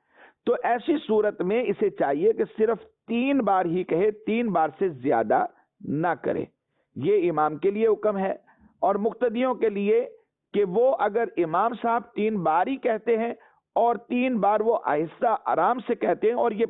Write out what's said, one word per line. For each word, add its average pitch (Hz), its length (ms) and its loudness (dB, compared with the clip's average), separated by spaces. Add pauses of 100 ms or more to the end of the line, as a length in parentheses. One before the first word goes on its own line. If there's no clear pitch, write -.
(460)
तो 233 100 0 (100)
ऐसी 247 320 0
सूरत 208 440 0
में 214 200 0
इसे 202 300 -2
चाहिए 156 400 0
कि 220 140 -2
सिर्फ 220 320 0 (300)
तीन 262 340 2
बार 190 240 2
ही 180 180 -2
कहे, 185 260 0
तीन 214 400 -2
बार 160 280 2
से 196 120 0
ज्यादा 120 580 0 (320)
ना 160 360 -2
करे। - 300 -4 (500)
ये 170 200 2 (120)
इमाम 156 300 0
के 180 120 0
लिए 214 160 0
हुक्म 208 320 0
है 190 200 -4 (440)
और 202 160 0
मुक्तदियों 240 560 -2
के 226 160 0
लिए 208 300 0 (540)
कि 208 120 2
वो 226 240 2 (120)
अगर 214 360 0
इमाम 175 380 0
साहब 233 260 -2 (140)
तीन 208 260 -2
बार 165 260 0
ही 269 100 -4
कहते 226 380 -2
हैं 233 180 -4 (420)
और 233 200 2 (120)
तीन 247 320 0
बार 208 220 2
वो 226 100 4
आहिस्ता 165 580 0 (180)
आराम 180 320 2
से 240 160 -4
कहते - 300 0
हैं 233 100 2
और 240 180 0
ये 226 160 0